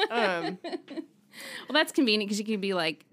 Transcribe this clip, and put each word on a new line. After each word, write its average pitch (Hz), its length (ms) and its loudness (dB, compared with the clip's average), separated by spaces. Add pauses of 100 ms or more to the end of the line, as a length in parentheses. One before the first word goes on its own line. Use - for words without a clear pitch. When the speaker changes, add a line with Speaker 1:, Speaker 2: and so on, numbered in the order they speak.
(100)
Speaker 1:
Um, 185 540 0
Speaker 2:
Well, - 1080 -12
that's 311 200 2
convenient 214 360 4
'cause 202 120 -2
you 214 40 -6
can 214 160 -2
be 196 140 0
like, 165 380 0